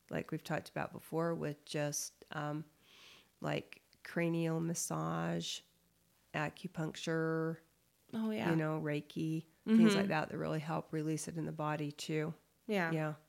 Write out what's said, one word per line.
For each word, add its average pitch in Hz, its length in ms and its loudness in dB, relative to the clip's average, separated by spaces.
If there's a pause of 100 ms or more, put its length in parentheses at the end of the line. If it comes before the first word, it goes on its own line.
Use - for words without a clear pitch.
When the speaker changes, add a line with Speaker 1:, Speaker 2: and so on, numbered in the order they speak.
(100)
Speaker 1:
like - 200 -4
we've 156 140 -4
talked - 240 -2
about - 240 -4
before, 165 420 -2
with 147 300 -4
just, 147 480 -2 (200)
um, 147 320 -2 (760)
like, - 400 -2 (240)
cranial 165 560 2
massage, 165 1000 -2 (720)
acupuncture, 160 1200 -2 (560)
Speaker 2:
Oh, 220 180 0
yeah. 214 200 0
Speaker 1:
you 160 60 4
know, 156 260 2
Reiki, 160 640 -2 (220)
things 220 280 10
like 196 100 4
Speaker 2:
Mm-hmm. 196 60 0
Speaker 1:
that, 156 200 0
that - 80 -4
really 156 200 0
help 160 340 -4
release 156 360 -2
it 165 80 -6
in 156 100 -2
the 160 60 -4
body 151 400 -2
too. 156 420 -2 (320)
Speaker 2:
Yeah. 185 240 2
Speaker 1:
Yeah. 156 220 2 (160)